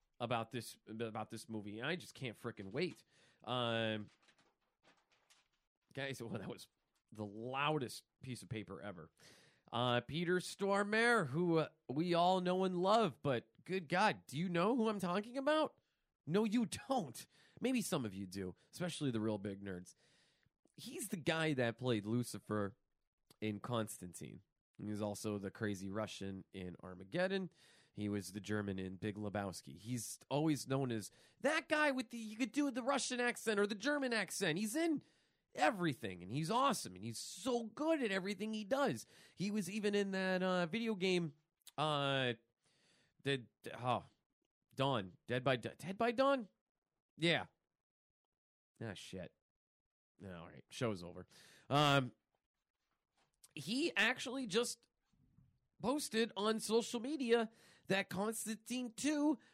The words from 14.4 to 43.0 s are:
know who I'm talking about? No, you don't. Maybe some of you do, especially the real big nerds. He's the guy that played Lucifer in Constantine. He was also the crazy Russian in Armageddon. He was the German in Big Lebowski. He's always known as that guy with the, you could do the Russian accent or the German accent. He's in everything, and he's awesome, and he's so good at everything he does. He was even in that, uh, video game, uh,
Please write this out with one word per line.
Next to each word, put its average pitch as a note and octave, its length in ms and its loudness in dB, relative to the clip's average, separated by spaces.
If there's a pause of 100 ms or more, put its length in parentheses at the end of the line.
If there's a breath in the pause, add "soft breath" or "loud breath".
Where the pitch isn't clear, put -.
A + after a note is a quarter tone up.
know F3+ 280 4
who A3 120 4
I'm G#3 120 0
talking G#3 360 -2
about? D4 360 4 (560)
No, G3 160 4
you A3 240 4 (200)
don't. F#3 380 -2 (340 loud breath)
Maybe A#3+ 220 2
some D3 220 0
of G2 100 -6
you G2 100 -6
do, F#2 300 -4 (180 soft breath)
especially D#3 380 -2
the A2+ 100 2
real G#2+ 180 2
big G2 260 -6
nerds. F#2 320 -8 (800 soft breath)
He's C#4 320 -8
the G#3 80 -4
guy D#3+ 380 2
that A#2+ 220 2
played A2+ 300 0
Lucifer G#2+ 680 -2 (680)
in G#2+ 180 -2
Constantine. F#2 840 -6 (380)
He G#2 120 -6
was G#2 120 -4
also G#2 360 -4
the G2 120 -6
crazy G2 400 -4
Russian G2 600 -6
in F2+ 300 -8
Armageddon. E3+ 640 -4 (480 soft breath)
He G#2 120 -2
was G2+ 220 -2
the G2+ 100 -8
German G2+ 380 -2
in F#2+ 180 -6
Big G2+ 200 -4
Lebowski. G2+ 600 -6
He's A2+ 420 -6 (100)
always C#3+ 400 2
known C3+ 240 0
as G#2+ 180 -4 (320 soft breath)
that D#4 260 2
guy D4+ 220 4
with C4 200 -4
the, A#3+ 60 -10
you G#3+ 200 -10
could A3+ 160 0
do C#4+ 180 2
the A#3+ 120 -2
Russian B3+ 380 0
accent A3+ 380 0
or G#3 80 6
the G#3 80 -2
German C4 380 0
accent. F#3+ 460 0
He's G#3+ 180 -2
in D#4+ 240 2 (540 soft breath)
everything, F3 680 0
and F#2+ 80 -8
he's D#3 180 -2
awesome, A3+ 460 0
and F#2+ 80 -10
he's A2+ 140 -6
so A#3 580 -4
good D#4 260 2
at G#3+ 80 2
everything G3 420 -2
he G#3+ 120 -4
does. A3 420 0 (300 loud breath)
He G3+ 160 -2
was G3 180 0
even G#3 240 0
in G3+ 160 2
that, F#3+ 320 2
uh, F#3 240 4
video A3 300 0
game, F3 340 2 (480)
uh, C#3 540 2 (880 soft breath)